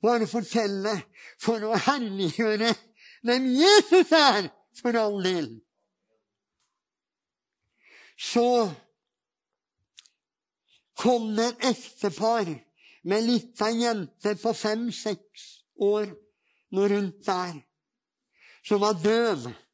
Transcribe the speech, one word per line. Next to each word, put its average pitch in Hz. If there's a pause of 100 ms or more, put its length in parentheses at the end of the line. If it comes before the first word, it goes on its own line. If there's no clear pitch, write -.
Bare 226
fortelle 208 (480)
for 226
å 220
herliggjøre 214 (540)
hvem 254 (100)
Jesus 370
er, 208 (260)
for 233
all 208
del! 175 (2750)
Så 240 (2250)
kom 226
det 220
et 247
ektepar 208 (520)
med 208
lita 226
jente 214
på 226
fem, 220
seks - (320)
år, 202 (600)
noe 196
rundt 202
der, 180 (1080)
som 202
var 208
døv. 208 (260)